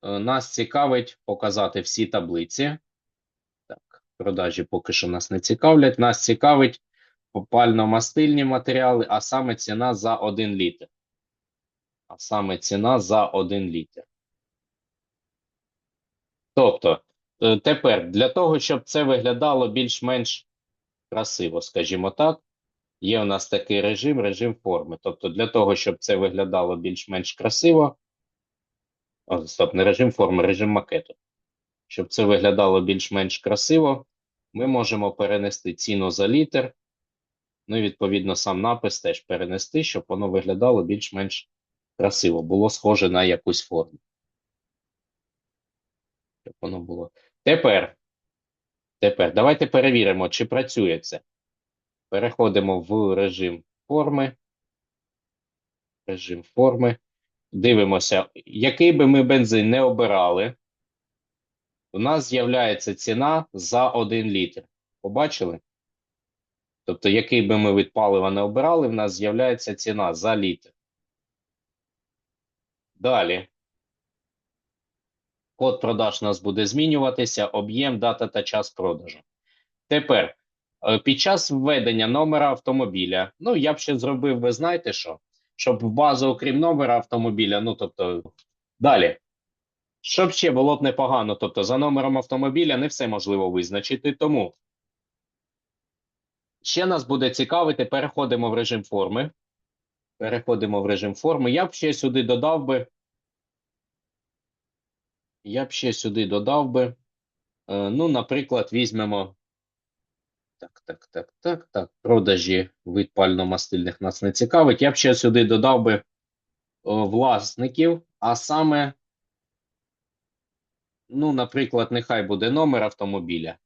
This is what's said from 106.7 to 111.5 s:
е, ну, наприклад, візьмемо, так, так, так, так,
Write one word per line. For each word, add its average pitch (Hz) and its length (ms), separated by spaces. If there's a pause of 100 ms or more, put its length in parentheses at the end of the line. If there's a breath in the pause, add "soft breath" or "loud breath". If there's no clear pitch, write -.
е, 101 220
ну, 147 180
наприклад, 131 640
візьмемо, 107 640 (1200)
так, - 280
так, - 220
так, - 320
так, 170 320